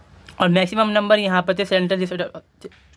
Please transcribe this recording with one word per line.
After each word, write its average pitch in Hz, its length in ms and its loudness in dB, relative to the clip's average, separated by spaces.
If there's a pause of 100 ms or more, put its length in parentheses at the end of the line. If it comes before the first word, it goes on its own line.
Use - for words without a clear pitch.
(420)
और 185 80 2
मैक्सिमम 190 400 2
नंबर 208 300 2
यहाँ 185 220 0
पर 185 120 -2
थे 196 120 -4
सेंट्रल 185 420 0 (880)